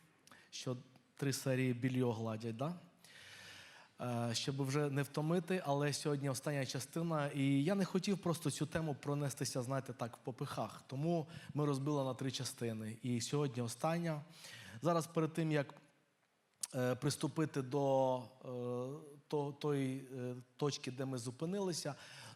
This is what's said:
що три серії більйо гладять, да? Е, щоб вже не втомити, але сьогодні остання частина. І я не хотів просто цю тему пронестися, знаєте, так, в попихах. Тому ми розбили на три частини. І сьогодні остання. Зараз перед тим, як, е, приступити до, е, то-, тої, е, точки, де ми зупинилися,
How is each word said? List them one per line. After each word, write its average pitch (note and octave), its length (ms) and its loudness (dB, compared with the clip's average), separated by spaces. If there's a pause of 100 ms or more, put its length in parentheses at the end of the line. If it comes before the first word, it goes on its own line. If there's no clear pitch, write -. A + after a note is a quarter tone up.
(500)
що - 280 -4 (380)
три C#3 180 0
серії B2+ 400 2
більйо B2 400 2
гладять, A2+ 440 -2
да? D#3+ 180 -2 (1300)
Е, A#2+ 320 0
щоб C#3 300 0
вже C#3+ 260 2
не C#3 140 2
втомити, F3 640 0
але C#3+ 280 2
сьогодні C#3+ 360 0
остання C#3 360 0
частина. D3+ 640 -2
І C#3 360 4
я G3 120 4
не F#3+ 100 4
хотів G3 320 2
просто D3+ 340 0
цю - 140 0
тему D#3 340 0
пронестися, C#3+ 640 -2
знаєте, C3 320 -2
так, A#2 240 -6
в - 20 -18
попихах. B2+ 680 -6
Тому D#3 400 0 (260)
ми D3 120 2
розбили C#3+ 380 2
на C3 100 0
три C3 180 -2
частини. A2+ 720 -4
І A#2+ 180 2
сьогодні C3+ 400 0
остання. D#3+ 600 0 (600)
Зараз D#3+ 260 4
перед D#3+ 260 2
тим, D#3+ 180 2
як, D3 240 2 (1000)
е, B2+ 200 2
приступити D3 640 0
до, C3 560 4
е, A#2+ 320 -10 (800)
то-, C#3+ 240 0
тої, C3+ 560 0 (100)
е, B2 180 -4 (220)
точки, C#3 340 0
де C3 140 -4
ми C3+ 120 -2
зупинилися, D#3+ 800 -2 (400)